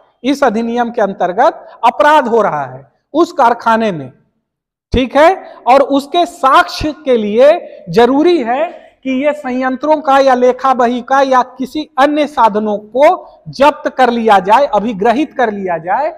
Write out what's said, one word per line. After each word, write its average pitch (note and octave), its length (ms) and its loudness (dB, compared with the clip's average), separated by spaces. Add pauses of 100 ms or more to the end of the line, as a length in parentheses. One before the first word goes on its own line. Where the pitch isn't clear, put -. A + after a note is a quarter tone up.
(240)
इस C#4 200 -2
अधिनियम A#3 480 -2
के A#3 100 -4
अंतर्गत G3 840 -2
अपराध D4 420 2
हो A3 140 0
रहा D3+ 240 -2
है C3 260 -18 (220)
उस D#4 200 0
कारखाने A3+ 580 0
में। C3+ 200 -10 (840)
ठीक C4 220 -2
है, E4+ 380 2 (100)
और C4 180 4
उसके C#4 460 0
साक्ष्य D#4 680 0
के B3+ 220 -2
लिए A#3+ 760 0
जरूरी C4+ 520 2
है C4 240 -2 (360)
कि C4 140 -6
ये C#4+ 160 0
संयंत्रों C4 680 -2
का C4+ 180 0
या C4+ 160 2
लेखा B3 380 0
बही B3 300 -2
का C4+ 180 0
या C4 200 2 (100)
किसी D4+ 320 -8 (160)
अन्य D4 280 0
साधनों G#3+ 500 0
को C#4+ 720 -2
जब्त C#4 400 0
कर B3+ 200 2
लिया A3 320 2
जाए, A3+ 260 2
अभिग्रहित G#3+ 680 -2
कर A#3 180 -2
लिया F#3+ 280 -6
जाए। A3+ 380 -2